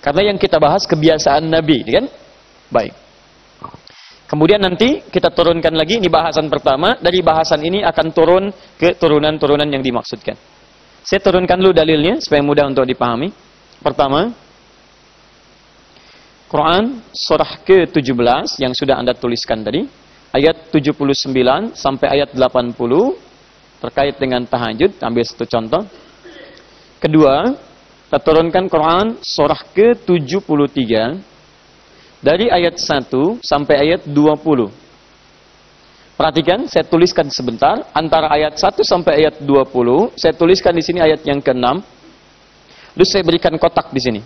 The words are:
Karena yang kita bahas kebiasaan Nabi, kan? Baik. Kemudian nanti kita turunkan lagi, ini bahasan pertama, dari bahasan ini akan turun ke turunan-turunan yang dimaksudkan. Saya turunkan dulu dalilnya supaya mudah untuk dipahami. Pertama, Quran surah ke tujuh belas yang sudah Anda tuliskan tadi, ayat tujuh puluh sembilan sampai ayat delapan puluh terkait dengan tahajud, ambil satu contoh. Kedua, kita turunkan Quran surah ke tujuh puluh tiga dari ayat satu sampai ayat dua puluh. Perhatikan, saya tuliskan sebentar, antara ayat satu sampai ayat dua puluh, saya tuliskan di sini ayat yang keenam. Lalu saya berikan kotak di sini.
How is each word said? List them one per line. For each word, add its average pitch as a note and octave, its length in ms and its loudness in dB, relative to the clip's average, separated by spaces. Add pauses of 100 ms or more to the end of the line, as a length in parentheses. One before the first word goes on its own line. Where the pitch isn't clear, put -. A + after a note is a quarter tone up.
Karena F#3+ 320 -2
yang F#3+ 80 -6
kita F#3 160 0
bahas D3+ 320 2
kebiasaan D#3 600 2
Nabi, D#3 340 0
kan? E3 220 0 (680)
Baik. A2+ 220 -2 (1400)
Kemudian D#3+ 340 2
nanti A3 480 0
kita F3 160 0
turunkan E3 480 0
lagi, E3 240 -2
ini F3+ 80 0
bahasan D#3 400 0
pertama, D3+ 540 0
dari F3 180 0
bahasan D#3+ 400 0
ini F#3 240 -2
akan D#3+ 220 0 (100)
turun F3+ 280 4 (360)
ke E3 160 2
turunan-turunan D3+ 720 0
yang C3+ 160 -4
dimaksudkan. A#2+ 480 -6 (720)
Saya G3 160 -2
turunkan F3+ 400 2
dulu F#3 160 4
dalilnya D#3+ 400 2
supaya D3+ 240 0
mudah C#3+ 240 2
untuk C3 240 -2
dipahami. B2 400 -4 (560)
Pertama, D3 480 0 (2250)
Quran F#3 640 0
surah - 480 -4
ke F#3 320 4
tujuh C3 240 -2
belas B2 400 0
yang C3 160 -4
sudah C3 240 -2
Anda B2 160 -2
tuliskan A#2 520 -6
tadi, C#3 200 -4 (480)
ayat D3 400 0
tujuh D3 240 0
puluh C#3 160 -2
sembilan C3+ 640 0
sampai C3+ 400 -2
ayat C#3+ 160 -2
delapan B2 400 0
puluh C#3+ 400 0 (720)
terkait C#3 320 -4
dengan B2 320 -4
tahajud, A#2+ 480 -2
ambil A#2 320 -2
satu - 160 -10
contoh. A#2 380 -4 (1120)
Kedua, D#3 560 2 (560)
kita D3 80 -2
turunkan E3 540 2
Quran F3 500 0
surah D3 400 -2 (160)
ke A3+ 160 4 (160)
tujuh E3+ 320 -2
puluh C#3+ 300 0
tiga A2+ 480 -2 (1040)
dari E3+ 240 2
ayat F3 320 0
satu D3 640 -2
sampai C#3+ 400 0
ayat E3 240 -2
dua D3 320 2
puluh. C3 320 0 (1400)
Perhatikan, E3 560 -2
saya - 160 0
tuliskan E3+ 460 2
sebentar, C3+ 580 -2
antara D#3 400 0
ayat D3+ 240 0
satu G3+ 320 -2
sampai D#3+ 400 2
ayat D3 160 -4
dua C#3 240 2
puluh, B2+ 480 0
saya - 160 0
tuliskan E3+ 460 2
di D#3+ 80 -2
sini F3 180 -2
ayat D#3 240 2
yang C#3+ 160 -2
keenam. B2+ 400 -2 (1120)
Lalu F3 140 4
saya F#3 180 -2
berikan E3 320 0
kotak - 320 -2
di C3+ 80 -4
sini. A#2+ 280 -4